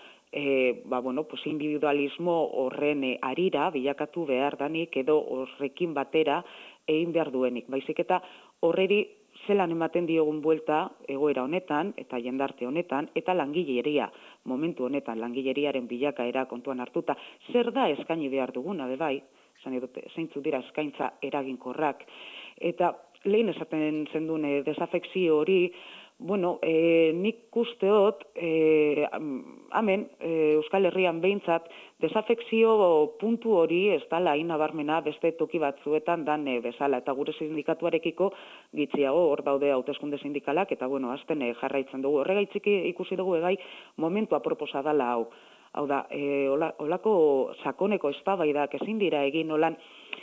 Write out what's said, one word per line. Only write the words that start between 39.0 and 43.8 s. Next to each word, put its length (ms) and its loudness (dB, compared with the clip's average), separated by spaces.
hor 120 0
daude 280 2
hauteskunde 480 -2
sindikalak, 520 -2
eta, 160 -4
bueno, 240 -2
hasten, 300 -4
eh, 180 -2
jarraitzen 420 -4
dugu. 180 2
Horregaitzik 480 0
ikusi 480 0
dugu, 200 0
ebai, 220 0